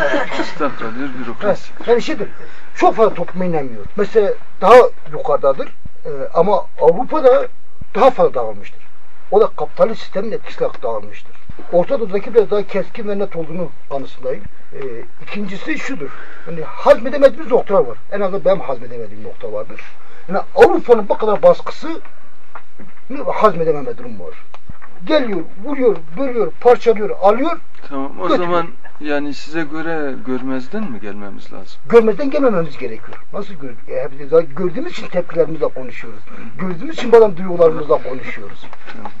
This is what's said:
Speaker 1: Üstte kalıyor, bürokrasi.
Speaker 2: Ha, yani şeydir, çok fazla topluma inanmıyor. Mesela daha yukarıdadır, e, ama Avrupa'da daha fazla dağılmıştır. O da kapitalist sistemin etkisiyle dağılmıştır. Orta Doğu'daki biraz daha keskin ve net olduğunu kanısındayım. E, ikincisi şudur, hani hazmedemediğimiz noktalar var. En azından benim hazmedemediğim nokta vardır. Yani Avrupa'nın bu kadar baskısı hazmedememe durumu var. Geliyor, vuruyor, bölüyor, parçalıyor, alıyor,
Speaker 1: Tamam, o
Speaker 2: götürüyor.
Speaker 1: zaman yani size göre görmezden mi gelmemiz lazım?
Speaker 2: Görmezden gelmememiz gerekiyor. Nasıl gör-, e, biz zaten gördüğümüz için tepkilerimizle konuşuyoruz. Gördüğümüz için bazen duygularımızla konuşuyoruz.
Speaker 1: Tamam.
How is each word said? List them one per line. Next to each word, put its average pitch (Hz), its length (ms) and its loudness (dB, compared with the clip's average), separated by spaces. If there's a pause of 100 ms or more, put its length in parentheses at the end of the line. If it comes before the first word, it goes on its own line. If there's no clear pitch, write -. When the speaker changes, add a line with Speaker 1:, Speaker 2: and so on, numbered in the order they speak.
(400)
Speaker 1:
Üstte 151 380 -2
kalıyor, 117 300 -2 (100)
bürokrasi. 127 540 0
Speaker 2:
Ha, - 140 -2
yani 233 160 4
şeydir, 269 260 -2 (460)
çok - 200 2
fazla 214 200 2
topluma 175 300 0
inanmıyor. 131 400 0 (120)
Mesela 202 360 2 (280)
daha 208 160 8 (360)
yukarıdadır, 143 560 0 (360)
e, 160 60 -2 (240)
ama 180 320 2 (140)
Avrupa'da 262 680 4 (460)
daha 208 160 6
fazla 156 240 2
dağılmıştır. 110 460 -2 (500)
O 202 100 4
da 220 160 2
kapitalist - 460 0
sistemin 208 300 0
etkisiyle - 380 0 (120)
dağılmıştır. 107 540 -2 (360)
Orta 269 280 2
Doğu'daki 202 340 0
biraz 202 160 4
daha 208 120 2
keskin 202 460 -2
ve 202 100 0
net 196 180 -2
olduğunu 160 320 -2 (220)
kanısındayım. 131 540 -2 (280)
E, - 60 -2 (440)
ikincisi 202 560 -2
şudur, - 320 -2 (360)
hani 165 160 -2
hazmedemediğimiz 269 880 2
noktalar 196 280 2
var. 220 180 0 (140)
En 202 80 -2
azından 196 240 -2
benim 185 160 2
hazmedemediğim 117 640 -2
nokta 107 280 -4
vardır. 107 280 -2 (480)
Yani 185 120 0 (140)
Avrupa'nın 220 540 4
bu - 100 2
kadar 208 240 2
baskısı - 580 2 (1300)
hazmedememe 156 720 0
durumu 113 260 -4
var. - 100 -4 (720)
Geliyor, 233 340 0 (240)
vuruyor, 254 320 0 (220)
bölüyor, 240 420 -2
parçalıyor, 220 500 2 (120)
alıyor, 254 360 2 (300)
Speaker 1:
Tamam, - 320 -2
o 180 80 -2
Speaker 2:
götürüyor. 180 180 2
Speaker 1:
zaman 170 200 0 (340)
yani 147 340 -2
size 160 280 -2
göre 156 520 -2 (120)
görmezden 131 640 -2
mi 104 100 -2
gelmemiz 101 520 -2
lazım? - 360 -2
Speaker 2:
Görmezden 226 420 4
gelmememiz 208 480 0
gerekiyor. - 540 -2
Nasıl 139 220 -2
gör-, 127 400 -2
e, 131 140 -2 (100)
biz 143 100 -4
zaten 151 260 4
gördüğümüz 190 380 -2
için 208 160 -2
tepkilerimizle 160 600 0
konuşuyoruz. - 520 -2 (400)
Gördüğümüz 185 380 -2
için 226 140 -2
bazen 214 240 6
duygularımızla 160 680 0
konuşuyoruz. - 600 -2 (280)
Speaker 1:
Tamam. - 280 -2